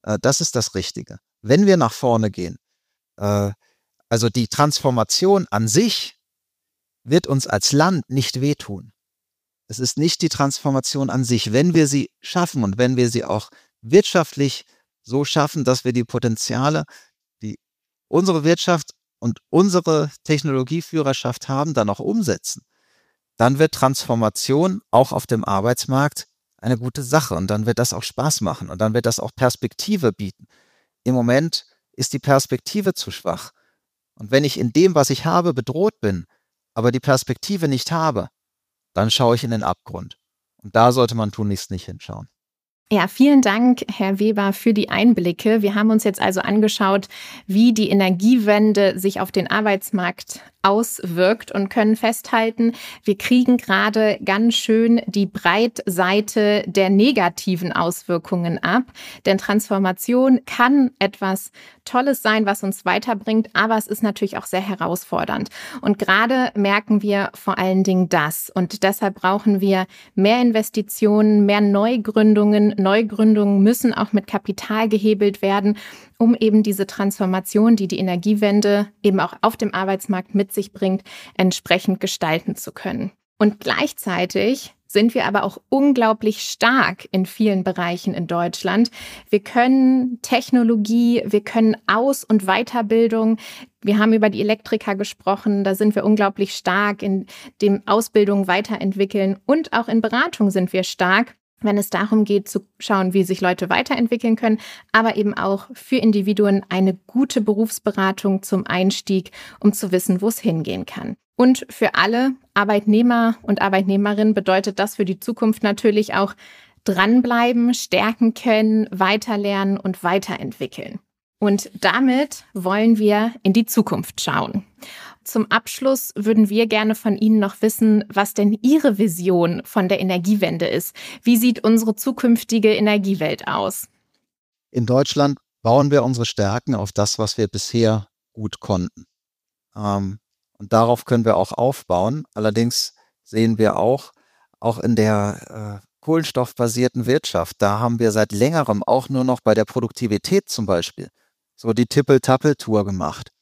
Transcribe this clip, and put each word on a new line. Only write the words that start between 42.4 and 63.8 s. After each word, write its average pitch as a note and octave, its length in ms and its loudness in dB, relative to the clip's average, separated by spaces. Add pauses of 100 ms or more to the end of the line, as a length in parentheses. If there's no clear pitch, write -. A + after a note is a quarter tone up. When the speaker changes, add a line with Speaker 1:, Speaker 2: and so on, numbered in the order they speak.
Speaker 2:
Ja, G3 180 2
vielen C#4 340 6
Dank, A#3+ 500 2
Herr G3 280 -2
Weber, G#3 320 0
für A#3 200 0
die G#3 180 0
Einblicke. G#3 680 2
Wir G3+ 140 0
haben G#3+ 160 2
uns A3 140 2
jetzt G3+ 160 -2
also F#3+ 200 0
angeschaut, G3+ 680 0 (380)
wie A3 280 4
die A3 160 0
Energiewende G3+ 1080 4
sich G3 220 -2
auf F#3+ 120 -6
den F#3 180 -2
Arbeitsmarkt G3 920 -4 (220)
auswirkt G3 880 0
und G3 160 -4
können G#3+ 260 2
festhalten, A3+ 760 -2 (320)
wir G3+ 120 0
kriegen B3 400 2
gerade G#3 680 0
ganz A3 300 2
schön A3+ 520 2
die G3 200 -2
Breitseite G#3 1400 0
der F#3+ 240 2
negativen F#3+ 800 0
Auswirkungen E3+ 880 -2
ab. - 240 0 (440)
Denn G3 120 2
Transformation G#3+ 1080 0
kann B3+ 540 2
etwas G3 540 -4 (320)
Tolles B3+ 360 0
sein, A3 260 2
was G3+ 180 -2
uns F#3+ 200 -6
weiterbringt, A3 680 0
aber A3 260 0
es - 80 -4